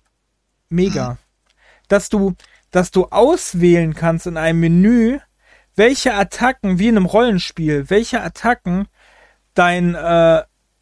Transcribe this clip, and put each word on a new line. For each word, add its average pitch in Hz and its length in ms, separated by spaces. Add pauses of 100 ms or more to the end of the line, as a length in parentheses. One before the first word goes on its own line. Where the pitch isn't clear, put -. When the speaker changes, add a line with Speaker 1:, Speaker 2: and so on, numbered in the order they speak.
(720)
Speaker 1:
mega. 165 400
Speaker 2:
Mhm. 123 80 (720)
Speaker 1:
Dass 196 200
du, 196 260 (360)
dass 180 200
du 180 160
auswählen 175 880
kannst 165 320
in 170 100
einem 165 240
Menü, 220 580 (560)
welche 247 400
Attacken, 202 640
wie 208 100
in 226 80
einem 190 100
Rollenspiel, 170 840
welche 214 320
Attacken 196 680 (680)
dein, 175 400
äh, 165 500 (380)